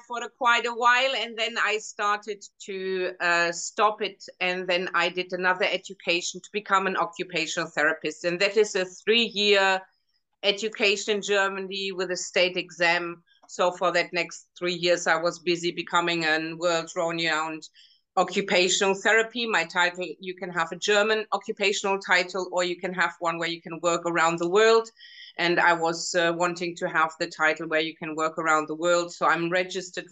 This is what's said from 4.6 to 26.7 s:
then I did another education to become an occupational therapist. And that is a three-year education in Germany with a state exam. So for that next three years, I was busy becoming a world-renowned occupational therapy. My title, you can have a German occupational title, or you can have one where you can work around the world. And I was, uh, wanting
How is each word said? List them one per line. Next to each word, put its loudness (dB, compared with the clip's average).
then 0
I 2
did -6
another 0
education -4
to -20
become 0
an -2
occupational -4
therapist. -2
And 0
that 2
is 4
a 0
three-year 2
education 0
in -4
Germany -2
with -4
a -4
state 0
exam. 0
So 0
for 0
that 0
next -6
three -4
years, 2
I 4
was -2
busy -2
becoming -2
a 0
world-renowned -2
occupational 2
therapy. 2
My 2
title, 0
you -10
can -10
have -2
a -10
German 2
occupational 0
title, 0
or 0
you -2
can -6
have 0
one -2
where -2
you -8
can -12
work 0
around 2
the -2
world. 4
And 2
I 6
was, -2
uh, 2
wanting -2